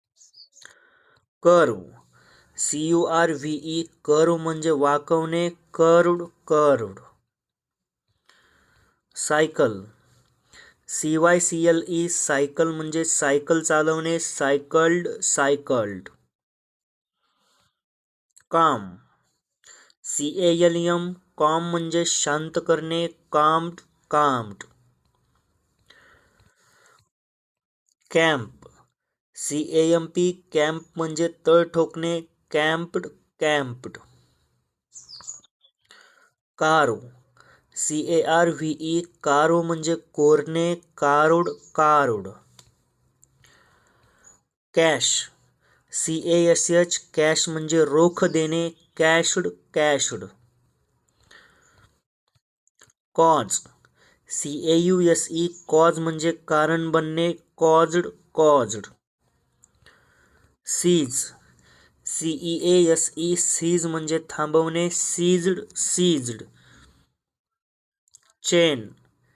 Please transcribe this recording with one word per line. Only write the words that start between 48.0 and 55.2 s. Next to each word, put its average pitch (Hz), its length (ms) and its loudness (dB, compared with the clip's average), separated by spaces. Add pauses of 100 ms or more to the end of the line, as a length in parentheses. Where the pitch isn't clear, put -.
देणे, 160 440 -2 (280)
कॅश्ड, 165 500 0 (260)
कॅश्ड. 139 520 -2 (3000)
कॉज, 156 440 2 (720)
सी - 220 -10 (200)
ए 165 40 4
यू 180 240 2 (100)
एस 160 220 0